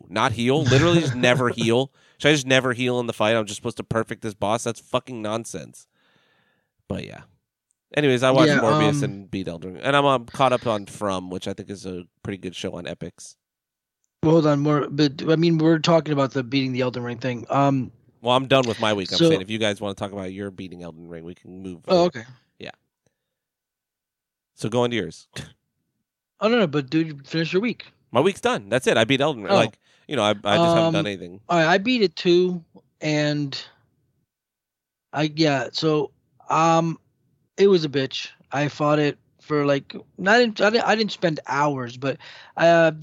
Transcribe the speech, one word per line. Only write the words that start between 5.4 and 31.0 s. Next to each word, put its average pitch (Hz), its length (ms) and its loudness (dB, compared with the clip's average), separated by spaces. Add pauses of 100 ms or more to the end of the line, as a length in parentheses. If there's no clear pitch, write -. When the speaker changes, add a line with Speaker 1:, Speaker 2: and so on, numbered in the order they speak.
Speaker 1:
But - 160 -8
yeah. - 180 -18 (720)
Anyways, 131 260 2
I 131 80 4
watched 135 180 6
Speaker 3:
Yeah, 139 120 2
Speaker 1:
Morbius 110 380 2
Speaker 3:
um, 143 60 -2
Speaker 1:
and 98 260 -10
beat 95 180 -6
Elden 85 260 -12
Ring. - 80 -14
And 139 140 0
I'm, 143 100 4
um, 123 200 2
caught 131 260 2
up 123 140 -2
on 104 200 -2
From, 92 420 -6
which 90 200 -10
I 98 60 -8
think 95 160 -14
is 95 160 -12
a 90 180 -10 (180)
pretty 98 160 -10
good 87 180 -10
show - 200 -8
on 87 80 -12
Epix. - 500 -14 (880)
Speaker 3:
Well, 156 100 4
hold 160 140 4
on, 143 140 2
more, 147 280 0
but, 147 400 -2
I 160 80 4
mean, 165 220 2
we're 160 220 4
talking 151 320 2
about 135 200 0
the 135 120 -4
beating 131 280 -2
the 123 100 -4
Elden 123 200 -4
Ring 120 160 -8
thing. 120 320 -6
Um, 135 420 0 (280)
Speaker 1:
Well, 120 140 2
I'm 131 140 0
done 135 180 4
with 113 140 -4
my 107 140 2
week. 95 180 -4
I'm - 60 -2
Speaker 3:
so 165 100 4
Speaker 1:
saying 156 140 2
if 98 80 -12
you 110 80 -4
guys 104 220 -2
wanna 101 140 -6
talk 101 180 -10
about 95 200 -10
your 98 180 -10
beating 90 320 -16
Elden 85 260 -16
Ring, 82 160 -14
we 90 100 -14
can 92 280 -20
move 90 240 -12
Speaker 3:
Oh, 180 160 4
Speaker 1:
on. 180 40 2
Speaker 3:
okay. 120 180 -8 (340)
Speaker 1:
Yeah. 73 120 -16 (1800)
So - 140 -8
go 120 160 0
into 120 120 -2
yours. 80 320 -8 (1120)
Speaker 3:
Oh, 202 80 0
no, 240 100 2
no, 202 80 2
but 139 240 -4
dude, 156 360 -4
finish 160 260 -4
your 190 100 0
week. 226 240 -6 (260)
Speaker 1:
My 117 80 4
week's 190 200 0
done. 185 280 -2
That's 120 180 0
it. 180 100 2
I 113 80 4
beat 123 160 0
Elden 139 220 -2
Ring. 90 100 -2
Speaker 3:
Oh. - 40 4
Speaker 1:
Like, 113 220 2 (280)
you 147 100 -6
know, 113 60 0
I, 107 80 4
I - 20 0
just 101 120 -6
haven't 165 340 4
Speaker 3:
Um, - 160 2
Speaker 1:
done 101 120 0